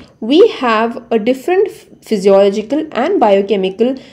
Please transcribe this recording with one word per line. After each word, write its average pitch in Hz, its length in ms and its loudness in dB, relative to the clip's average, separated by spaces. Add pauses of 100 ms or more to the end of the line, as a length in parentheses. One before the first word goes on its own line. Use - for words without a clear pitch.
(200)
we 302 280 4
have 233 640 -4
a 233 80 0
different 262 500 -2
ph-, - 200 -18 (140)
physiological 202 880 0
and 330 260 -2
biochemical 202 800 0 (140)